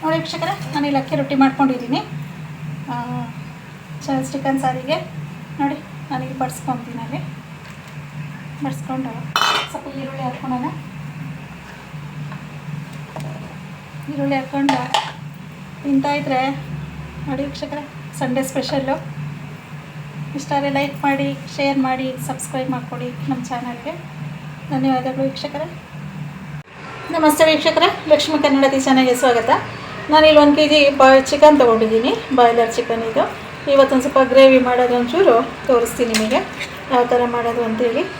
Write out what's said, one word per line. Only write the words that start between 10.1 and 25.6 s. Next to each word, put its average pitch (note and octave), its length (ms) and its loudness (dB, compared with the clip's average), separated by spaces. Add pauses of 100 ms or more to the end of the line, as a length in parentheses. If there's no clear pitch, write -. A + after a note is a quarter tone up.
ಹಾಕ್ಕೊಳ್ಳೋಣ. B3+ 420 -6 (3500)
ಈರುಳ್ಳಿ C#4 280 -2
ಹಾಕ್ಕೊಂಡು C#4 380 0 (1040)
ತಿಂತಾಯಿದ್ರೆ C#4 580 0 (840)
ನೋಡಿ C4+ 200 -4
ವೀಕ್ಷಕರೇ, - 360 -8 (360)
ಸಂಡೇ C4 300 -2
ಸ್ಪೆಷಲ್ಲು. C4 480 -2 (1400)
ಇಷ್ಟ - 180 -6
ಆದರೆ C#4 200 0
ಲೈಕ್ C#4 280 -2
ಮಾಡಿ, C#4 240 0 (260)
ಶೇರ್ C#4 320 0
ಮಾಡಿ, C4 220 -2 (180)
ಸಬ್ಸ್ಕ್ರೈಬ್ C4 480 -6
ಮಾಡ್ಕೊಳ್ಳಿ B3 340 -8 (200)
ನಮ್ಮ C4+ 200 -2
ಚಾನಲ್ಗೆ. B3 440 -6 (800)
ಧನ್ಯವಾದಗಳು C4 560 0
ವೀಕ್ಷಕರೇ. C#4+ 380 -8 (1500)